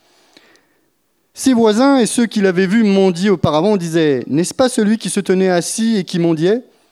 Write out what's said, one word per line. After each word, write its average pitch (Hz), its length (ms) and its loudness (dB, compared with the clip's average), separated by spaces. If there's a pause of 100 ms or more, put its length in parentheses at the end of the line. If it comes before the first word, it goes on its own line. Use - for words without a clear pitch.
(1300)
Ses - 200 0
voisins 233 440 2
et 233 80 2
ceux 240 200 0
qui 214 160 -4
l'avaient 190 260 2
vu 220 160 2
mendier 196 460 2
auparavant 175 460 0
disaient, « 160 520 0
N'est-ce 160 260 -2
pas 262 160 0
celui 220 280 0
qui 190 120 -8
se 202 100 -4
tenait 190 300 0
assis 220 480 -2
et 180 80 -4
qui 175 140 -6
mendiait ? » 170 440 0 (280)